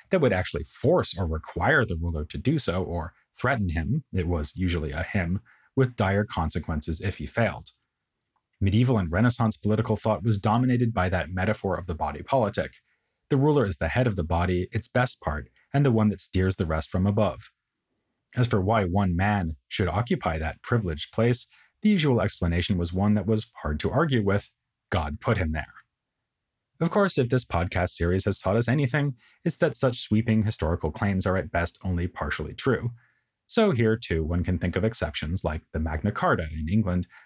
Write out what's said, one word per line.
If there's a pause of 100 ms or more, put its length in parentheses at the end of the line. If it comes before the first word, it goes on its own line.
that
would
actually
force
or
require
the
ruler
to
do
so
or (240)
threaten
him,
it
was
usually
a
him, (380)
with
dire
consequences
if
he
failed. (880)
Medieval
and
Renaissance
political
thought
was
dominated
by
that
metaphor
of
the
body
politic. (480)
The
ruler
is
the
head
of
the
body,
its
best
part, (240)
and
the
one
that
steers
the
rest
from
above. (800)
As
for
why
one
man (120)
should
occupy
that
privileged
place, (340)
the
usual
explanation
was
one
that
was (120)
hard
to
argue
with. (400)
God
put
him
there. (1040)
Of
course,
if
this
podcast
series
has
taught
us
anything, (280)
it's
that
such
sweeping
historical
claims
are
at
best
only
partially
true. (560)
So
here,
too,
one
can
think
of
exceptions
like
the
Magna
Carta
in
England (180)